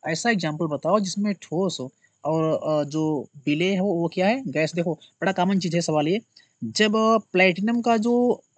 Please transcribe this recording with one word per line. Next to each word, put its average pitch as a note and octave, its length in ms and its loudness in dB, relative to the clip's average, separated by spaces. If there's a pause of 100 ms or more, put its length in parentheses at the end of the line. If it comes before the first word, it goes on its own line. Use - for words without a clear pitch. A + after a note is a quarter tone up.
ऐसा E3 220 -2
example E3 380 0
बताओ D3+ 320 0
जिसमें G3+ 340 -2
ठोस F3+ 460 -4
हो B2+ 120 -8 (320)
और, D#3+ 200 0
अ, D#3 400 0
जो D3+ 440 -2 (180)
विलेय E3+ 300 0
हो F#3 120 0
वो E3+ 200 0
क्या F3+ 200 0
है? B3+ 200 0
गैस। D3+ 280 -2
देखो E3+ 180 -2
बड़ा - 380 -6
common F#3+ 280 2
चीज़ E3+ 160 -2
है E3+ 60 2
सवाल D3+ 260 0
ये, F#3+ 120 0 (440)
जब, G#3 320 0
अ, A3 220 4 (140)
platinum F#3+ 500 2
का A#3 160 2
जो A#3+ 460 2 (140)